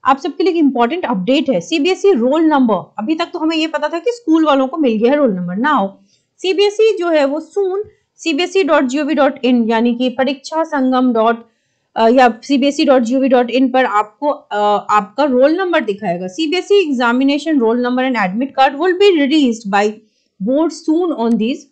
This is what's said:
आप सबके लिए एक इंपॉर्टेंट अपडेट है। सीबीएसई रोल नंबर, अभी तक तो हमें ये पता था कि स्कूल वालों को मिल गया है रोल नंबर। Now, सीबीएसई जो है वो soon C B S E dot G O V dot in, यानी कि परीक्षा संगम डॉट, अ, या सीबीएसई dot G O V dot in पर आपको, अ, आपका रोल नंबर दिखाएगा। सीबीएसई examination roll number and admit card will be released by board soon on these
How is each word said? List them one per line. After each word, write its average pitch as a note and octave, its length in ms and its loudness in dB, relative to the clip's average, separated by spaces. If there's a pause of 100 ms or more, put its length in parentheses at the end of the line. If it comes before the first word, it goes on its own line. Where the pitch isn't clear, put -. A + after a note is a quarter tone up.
आप C4+ 140 2
सबके D#4+ 260 -6
लिए F4+ 80 2
एक E4+ 60 -2
इंपॉर्टेंट C#4 460 0
अपडेट B3+ 460 -2
है। F#3 100 0
सीबीएसई F4+ 520 0
रोल C4+ 300 0
नंबर, B3+ 560 0
अभी A3 160 -4
तक E4+ 180 -4
तो F4 60 -10
हमें D#4+ 180 -2
ये D#4 100 0
पता D4+ 220 -4
था E4 100 -4
कि G4+ 120 -2
स्कूल D#4+ 340 0
वालों C#4 240 2
को C4+ 80 -6
मिल A#3+ 220 0
गया A#3 120 2
है D4 60 2
रोल C4+ 160 2
नंबर। F3+ 240 -6
Now, A#3+ 320 0 (500)
सीबीएसई G4+ 600 0
जो F4 100 -4
है D4+ 160 2
वो C#4+ 160 -2
soon G4 420 -4 (440)
C D#4+ 140 -2
B F4 120 -2
S - 40 -2
E E4 140 2
dot C#4+ 240 2
G D4 100 -2
O C#4+ 60 -4
V D4 80 0
dot C4+ 260 0
in, A#3+ 260 2
यानी A#3 240 0
कि B3+ 140 -2
परीक्षा C#4 560 -4
संगम B3+ 480 0
डॉट, A3+ 340 0 (500)
अ, A3+ 120 2
या B3 340 4
सीबीएसई C#4 420 0
dot C4 160 4
G A3+ 120 -2
O C4+ 80 0
V C4 120 2
dot B3 280 0
in B3+ 120 2
पर C4 120 2
आपको, G#3+ 440 -2
अ, G#3 600 -2
आपका G#3 340 0
रोल C#4 320 2
नंबर F4 240 -2
दिखाएगा। G3 460 -6
सीबीएसई E4 680 0
examination C4+ 680 0
roll A3+ 140 2 (100)
number B3+ 260 -2
and G#3+ 140 0
admit A3+ 220 -4 (120)
card C#4 200 2
will F4+ 220 0
be E4+ 240 4
released A#3+ 480 0
by G#3+ 180 0 (500)
board C#4+ 280 0
soon D#4+ 500 -2
on A3+ 100 0
these A#3 280 -2 (140)